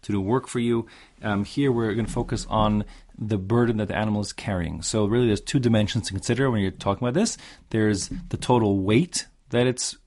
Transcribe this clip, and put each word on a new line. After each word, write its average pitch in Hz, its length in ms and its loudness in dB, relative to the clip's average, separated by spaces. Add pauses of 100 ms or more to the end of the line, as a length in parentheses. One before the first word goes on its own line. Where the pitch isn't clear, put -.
to - 120 -6
do 101 60 2
work 110 300 0
for 127 120 -4
you. 117 260 0 (340)
Um, 104 240 0
here 143 260 0
we're 113 220 0
gonna 110 160 -2
focus - 400 -4
on 107 380 2 (320)
the 107 180 -2
burden 117 400 2
that 104 120 -2
the 90 100 -2
animal 104 240 0
is 98 100 -8
carrying. 80 480 -4
So 107 240 0
really 120 220 2
there's 104 160 0
two - 160 -2
dimensions 113 480 2
to 98 80 -8
consider 120 360 0
when 110 120 2
you're 95 80 0
talking 98 360 -2
about 120 60 0
this. 202 240 0 (320)
There's 107 400 2 (220)
the - 80 -4
total 107 420 4
weight 110 460 2 (240)
that 123 160 2
it's - 400 -4